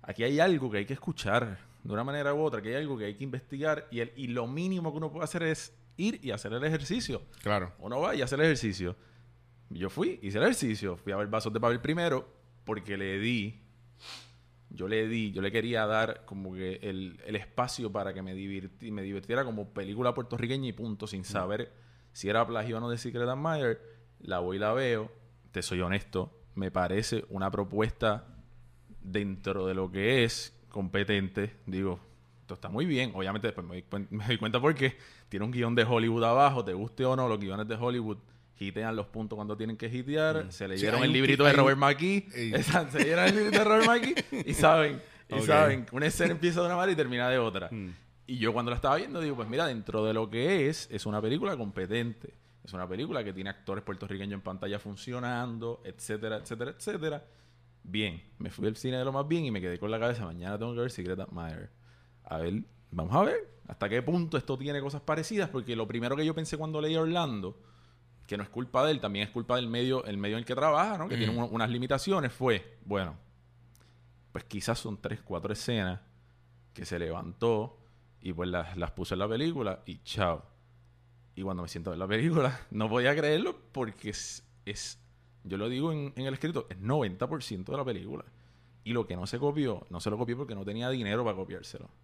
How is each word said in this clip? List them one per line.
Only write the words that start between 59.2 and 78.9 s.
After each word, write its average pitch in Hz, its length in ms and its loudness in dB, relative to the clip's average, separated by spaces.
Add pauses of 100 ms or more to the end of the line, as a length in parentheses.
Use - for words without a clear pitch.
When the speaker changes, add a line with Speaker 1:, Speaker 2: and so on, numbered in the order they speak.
Speaker 1:
bien 165 160 2
y 127 80 -2
me 101 80 -2
quedé 90 180 -4
con 104 120 -4
la 110 100 -2
cabeza, 117 240 0
"Mañana 87 340 -6
tengo 117 160 -6
que 120 60 -2
ver 123 100 0
Secret 92 300 -4
Admirer". 85 500 -8 (540)
A 80 140 -6
ver, 85 260 -2 (260)
vamos 85 240 -2
a 170 80 6
ver 415 260 0 (200)
hasta - 200 -4
qué 123 140 2
punto 160 340 0
esto 131 220 -2
tiene 143 220 -4
cosas 139 200 -6
parecidas, 160 480 -2
porque 120 280 -4
lo 113 100 -2
primero 120 300 -2
que 156 100 2
yo 160 80 0
pensé 156 240 -4
cuando 156 240 -4
leí 156 140 0
Orlando, 160 640 0 (640)
que 101 100 -4
no 101 60 -4
es 101 80 -10
culpa 127 340 0
de 156 80 4
él, 131 80 0
también 104 260 -2
es - 60 -10
culpa 120 240 0
del 123 120 0
medio, 120 360 0
el 101 140 -6
medio 104 180 -2
en 117 40 -2
el 117 40 -8
que 127 100 -4
trabaja, 156 440 2
¿no? 165 100 -6
Que - 80 -2
tiene 113 160 0
Speaker 3:
Mm. 117 120 0
Speaker 1:
un-, 117 60 -4
unas 113 200 0
limitaciones, 131 600 0
fue, 120 540 0
bueno, 95 320 -2 (1160)
pues - 120 -8
quizás 113 340 -2
son 104 220 -8
tres, - 220 -6
cuatro 92 300 -4
escenas 98 480 -2 (760)
que 90 100 -10
se 87 140 -4
levantó 87 800 -2 (420)
y 92 120 -6
pues 87 180 -2
las, 87 260 -4
las 85 160 -2